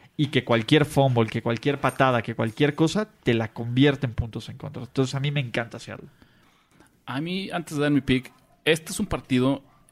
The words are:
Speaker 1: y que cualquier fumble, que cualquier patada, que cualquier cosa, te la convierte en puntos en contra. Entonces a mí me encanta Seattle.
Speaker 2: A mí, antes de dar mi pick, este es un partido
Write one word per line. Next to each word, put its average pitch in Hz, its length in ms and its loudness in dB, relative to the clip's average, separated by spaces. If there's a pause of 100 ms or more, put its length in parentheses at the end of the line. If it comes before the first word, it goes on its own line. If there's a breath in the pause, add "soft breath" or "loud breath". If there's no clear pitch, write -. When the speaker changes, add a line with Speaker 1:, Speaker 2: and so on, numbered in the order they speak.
(160 soft breath)
Speaker 1:
y 139 120 2
que 127 160 0
cualquier 127 420 4
fumble, 127 420 4
que 113 140 -6
cualquier 127 380 -2
patada, 127 420 2
que 117 120 -8
cualquier 143 400 0
cosa, 190 340 0 (140)
te 120 120 2
la 113 180 0
convierte 131 540 2
en 113 80 -6
puntos 117 340 -6
en 113 80 -14
contra. 117 280 -12
Entonces 131 300 -2
a 135 60 -4
mí 147 100 -2
me 143 100 -2
encanta 117 380 -6
Seattle. - 300 -16 (960 soft breath)
Speaker 2:
A 123 140 -6
mí, 185 320 -6
antes 170 240 -8
de 143 60 0
dar 147 80 2
mi 143 120 2
pick, 127 300 0 (320)
este 165 280 0
es - 80 -8
un 208 60 -2
partido 131 560 0 (300)